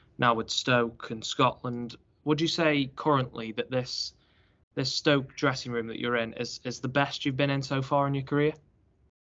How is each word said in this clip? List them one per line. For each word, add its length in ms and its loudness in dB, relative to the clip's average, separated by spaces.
now 160 4
with 160 -2
Stoke 600 0
and 140 -8
Scotland. 720 -2
Would 160 2
you 80 2
say 480 2
currently 560 0
that 180 -6
this, 440 -4
this 180 -2
Stoke 440 2
dressing 360 -2
room 160 -2
that 100 -10
you're 180 -2
in 160 -2
is, 320 -8
is 160 -8
the 80 -4
best 360 0
you've 120 -2
been 140 2
in 120 0
so 200 -2
far 240 2
in 80 0
your 100 -2
career? 300 0